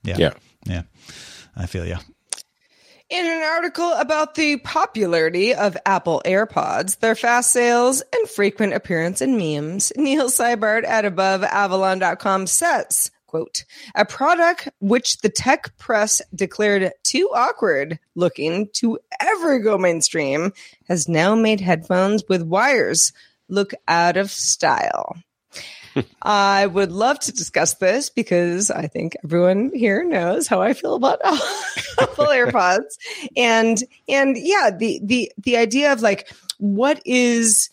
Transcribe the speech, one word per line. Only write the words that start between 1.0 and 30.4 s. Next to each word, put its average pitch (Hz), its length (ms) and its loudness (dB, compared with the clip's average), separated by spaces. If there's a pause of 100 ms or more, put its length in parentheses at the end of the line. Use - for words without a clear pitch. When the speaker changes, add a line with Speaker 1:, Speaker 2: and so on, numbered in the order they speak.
Speaker 1:
I 90 120 -6
feel 87 180 -6
ya. 87 120 -8 (1120)
Speaker 3:
In 349 160 -2
an 330 180 -2
article 339 500 -2
about 302 420 -2
the 294 240 0
popularity 180 920 0
of 202 220 0 (100)
Apple 175 400 0
AirPods, 185 760 0
their 226 160 2
fast 240 360 2
sales, 240 500 2 (120)
and 466 160 0
frequent 202 440 0
appearance 175 480 -2
in 262 160 0
memes, 156 600 -4
Neil 277 320 0
Seibert 226 560 0
at 220 180 0
above 190 400 0
avalon 190 560 0
dot 185 200 0
com 190 280 0
says, - 640 -2 (160)
quote, - 380 -8 (300)
"A 208 100 2
product 339 640 0 (100)
which 214 380 0
the - 120 -2
tech - 480 0
press 214 440 0 (120)
declared 196 600 0 (100)
too 359 320 0
awkward 165 640 0 (160)
looking 170 600 -2
to 226 220 -2 (220)
ever 330 400 0
go 208 180 0
mainstream 165 760 0 (340)
has 170 220 -2
now 170 260 4
made 220 240 2
headphones 185 680 0
with 185 140 2
wires 185 680 0 (380)
look 196 240 -2 (160)
out 170 260 4
of 196 160 -2
style." - 840 -2 (760)
<laughs> - 280 -6
I 202 460 4
would 185 260 0
love 247 260 0
to - 140 -8
discuss 170 400 -2
this 220 360 0
because 180 640 0
I 156 160 -4
think 165 380 -6
everyone 185 500 2
here 226 300 2
knows 220 420 0